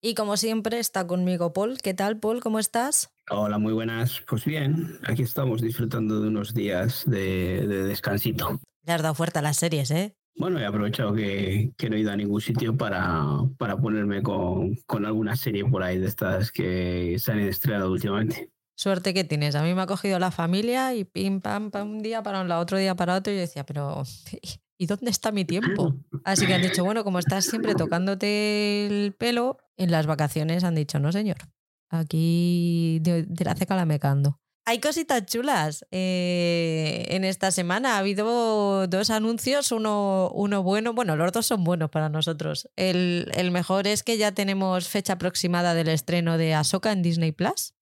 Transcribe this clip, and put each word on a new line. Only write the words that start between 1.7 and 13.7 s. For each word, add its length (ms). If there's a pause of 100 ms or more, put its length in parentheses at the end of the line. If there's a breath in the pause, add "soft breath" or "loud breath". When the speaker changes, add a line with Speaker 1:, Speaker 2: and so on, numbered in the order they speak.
Speaker 1:
¿Qué 100
tal, 280
Paul? 180
¿Cómo 220
estás? 520 (160)
Speaker 2:
Hola, 300
muy 140
buenas. 560
Pues 160
bien, 580
aquí 220
estamos 380
disfrutando 580
de 80
unos 260
días 520
de, 600
de 160
descansito. 800 (260)
Speaker 1:
Le 60
has 100
dado 140
fuerte 240
a 20
las 140
series, 340
¿eh? 240 (220)
Speaker 2:
Bueno, 240
he 40
aprovechado 480
que, 640
que 140
no 60
he 40
ido 120
a 40
ningún 240
sitio 360
para, 440 (380)
para 180